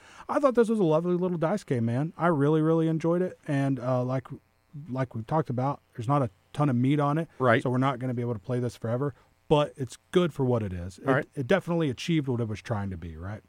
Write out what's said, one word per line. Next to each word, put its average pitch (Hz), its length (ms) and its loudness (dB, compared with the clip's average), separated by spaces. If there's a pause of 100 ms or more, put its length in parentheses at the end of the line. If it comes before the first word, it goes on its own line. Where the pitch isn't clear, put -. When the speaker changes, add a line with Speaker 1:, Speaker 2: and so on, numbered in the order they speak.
(280)
Speaker 1:
I 262 120 -2
thought 262 160 4
this 233 120 6
was 220 120 2
a 190 40 4
lovely 165 300 2
little 180 240 -2
dice 165 240 -2
game, 120 220 0
man. 127 340 0
I 165 80 0
really, 156 340 4
really 160 280 4
enjoyed 165 340 2
it. 180 240 -4
And, 139 320 0
uh, 127 240 0
like, 127 240 -4 (640)
like 165 240 -4
we 113 80 -6
talked 151 260 -2
about, 131 320 -2 (140)
there's 113 140 -6
not 143 140 2
a 120 80 -2 (220)
ton 147 160 0
of 127 60 2
meat 127 240 2
on 147 200 0
it. 165 100 -4 (100)
Speaker 2:
Right. 120 240 4
Speaker 1:
So 131 80 -2
we're 127 80 0
not 131 220 0
gonna 127 140 -4
be 120 80 -4
able 120 120 -4
to 110 60 -8
play 123 180 -4
this 123 180 -4
forever, 123 380 -4 (340)
but 147 280 2
it's 135 220 -8 (120)
good 175 220 2
for 139 120 -2
what 120 200 2
it 95 80 -6
is. 90 260 -10
It, - 80 -16
Speaker 2:
All 131 80 2
right. 143 120 0 (100)
Speaker 1:
it 139 100 -4
definitely 170 440 0
achieved 151 360 -2
what 123 140 -2
it 117 80 -4
was 107 120 -8
trying 101 300 -4
to 92 60 -8
be, 82 200 -12
right? 92 320 -10